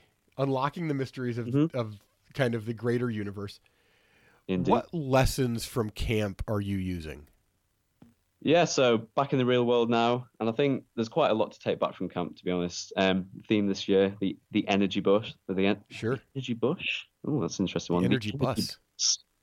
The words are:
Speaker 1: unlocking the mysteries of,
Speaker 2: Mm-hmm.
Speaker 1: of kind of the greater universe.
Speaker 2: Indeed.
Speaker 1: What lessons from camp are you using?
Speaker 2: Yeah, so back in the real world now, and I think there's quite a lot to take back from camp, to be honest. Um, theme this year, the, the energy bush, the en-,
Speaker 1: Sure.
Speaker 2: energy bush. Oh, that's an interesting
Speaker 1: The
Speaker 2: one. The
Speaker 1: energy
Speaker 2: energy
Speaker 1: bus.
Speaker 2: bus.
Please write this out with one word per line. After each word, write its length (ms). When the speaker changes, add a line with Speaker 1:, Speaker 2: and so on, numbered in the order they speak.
Speaker 1:
unlocking 500
the 60
mysteries 440
of, 100
Speaker 2:
Mm-hmm. 300
Speaker 1:
of 200
kind 220
of 100
the 80
greater 360
universe. 500
Speaker 2:
Indeed. 240
Speaker 1:
What 220
lessons 720
from 240
camp 580
are 140
you 160
using? 500
Speaker 2:
Yeah, 240
so 340
back 180
in 60
the 60
real 200
world 240
now, 380
and 80
I 40
think 320
there's 140
quite 220
a 20
lot 200
to 60
take 200
back 160
from 140
camp, 280
to 80
be 60
honest. 440
Um, 300
theme 200
this 200
year, 340
the, 160
the 160
energy 320
bush, 340
the 180
en-, 240
Speaker 1:
Sure. 300
Speaker 2:
energy 180
bush. 520
Oh, 140
that's 180
an 60
interesting 280
Speaker 1:
The 20
Speaker 2:
one. 80
The 60
Speaker 1:
energy 200
Speaker 2:
energy 80
Speaker 1:
bus. 160
Speaker 2:
bus. 220